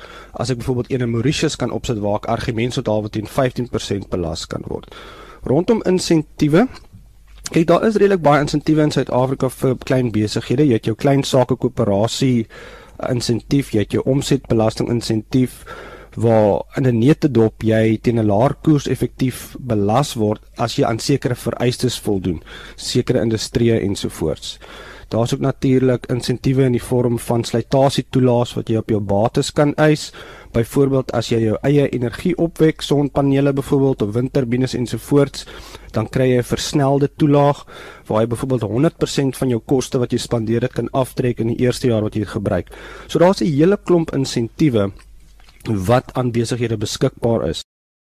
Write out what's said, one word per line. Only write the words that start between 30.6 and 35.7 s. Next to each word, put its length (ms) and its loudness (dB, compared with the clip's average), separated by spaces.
as 160 -2
jy 100 0
jou 240 0
eie 260 2
energie 480 -4
opwek, 460 0
sonpanele 680 2
byvoorbeeld, 500 0
of 120 -2
windturbines 600 0
ensovoorts, 720 0